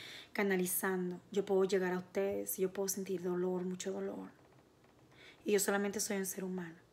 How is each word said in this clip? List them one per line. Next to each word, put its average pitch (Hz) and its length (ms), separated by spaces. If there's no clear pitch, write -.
canalizando. 185 880
Yo 196 140
puedo 196 200
llegar 185 280
a 180 60
ustedes. 202 580
Yo 190 160
puedo 196 160
sentir 190 340
dolor, 180 400
mucho 185 300
dolor. 196 360
Y 208 80
yo 196 80
solamente 202 400
soy 208 160
un 190 100
ser 185 160
humano. 180 340